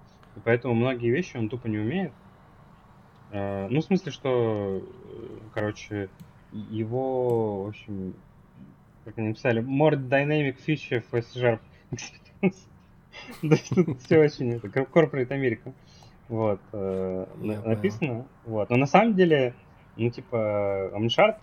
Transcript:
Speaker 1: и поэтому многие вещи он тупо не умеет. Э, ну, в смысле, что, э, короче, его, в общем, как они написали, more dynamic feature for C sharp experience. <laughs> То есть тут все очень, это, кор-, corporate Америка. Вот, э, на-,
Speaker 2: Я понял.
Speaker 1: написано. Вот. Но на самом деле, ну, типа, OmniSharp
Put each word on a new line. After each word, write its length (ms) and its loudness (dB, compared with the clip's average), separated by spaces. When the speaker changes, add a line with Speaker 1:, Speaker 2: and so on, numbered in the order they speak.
Speaker 1:
и 80 -14
поэтому 300 2
многие 360 2
вещи 260 -2
он 120 -2
тупо 200 -8
не 100 -2
умеет. 340 -2
Э, 380 -4
ну, 120 2
в 40 -2
смысле, 260 0
что, 720 -2
э, 0 -
короче, 540 -6
его, 1120 -2
в 40 -6
общем, 460 -10
как 140 -12
они 100 0
написали, 340 0
more 340 4
dynamic 600 0
feature 440 -2
for 120 0
C 180 -14
sharp 200 2
experience. 640 -4
<laughs> 20 -
То 60 -2
есть 260 4
тут 280 0
все 180 6
очень, 320 2
это, 160 -6
кор-, 240 -2
corporate 380 2
Америка. 420 -2
Вот, 320 0
э, 540 -4
на-, 140 -4
Speaker 2:
Я 80 -6
понял. 160 0
Speaker 1:
написано. 500 -4
Вот. 260 -4
Но 60 4
на 100 4
самом 280 6
деле, 400 4
ну, 140 0
типа, 840 -2
OmniSharp 480 4